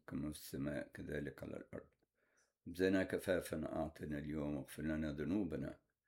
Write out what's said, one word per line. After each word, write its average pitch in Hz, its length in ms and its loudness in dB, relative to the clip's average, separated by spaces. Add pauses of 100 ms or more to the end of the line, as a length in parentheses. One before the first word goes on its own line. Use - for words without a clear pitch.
كما 73 240 -4
في - 80 -10
السماء 71 540 -4
كذلك 73 500 -6
على - 140 -8
الأرض. - 300 -10 (760)
خبزنا 92 380 6
كفافنا 85 720 0
أعطنا 80 420 -2
اليوم، 73 380 -2
واغفر 69 280 -6
لنا 78 280 0
ذنوبنا 76 680 0 (280)